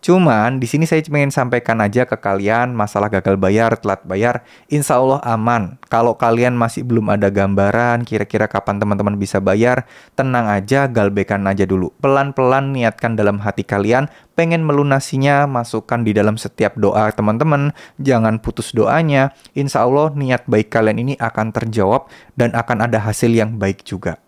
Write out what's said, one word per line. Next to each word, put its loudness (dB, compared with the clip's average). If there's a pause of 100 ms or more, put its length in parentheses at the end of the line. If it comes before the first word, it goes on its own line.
Cuman, 2
di -4
sini 2
saya 0
ingin -2
sampaikan 0
aja 2
ke -4
kalian 0
masalah -2
gagal 0
bayar, 2
telat -4
bayar, -2 (240)
insya 0
Allah 2
aman. -2
Kalau 2
kalian 2
masih -2
belum 0
ada 2
gambaran 0
kira-kira -2
kapan -4
teman-teman -2
bisa -2
bayar, 0 (240)
tenang -2
aja, 0
galbekan 0
aja 0
dulu. -2 (160)
Pelan-pelan 0
niatkan -2
dalam 0
hati -4
kalian, 0 (320)
pengen 0
melunasinya, 0
masukkan -4
di 2
dalam 2
setiap -4
doa 2
teman-teman. 0 (240)
Jangan 2
putus -6
doanya. 2 (240)
Insya 0
Allah 2
niat -2
baik 0
kalian 0
ini -4
akan -4
terjawab -2 (240)
dan 0
akan -2
ada 0
hasil 0
yang 0
baik -4
juga. -8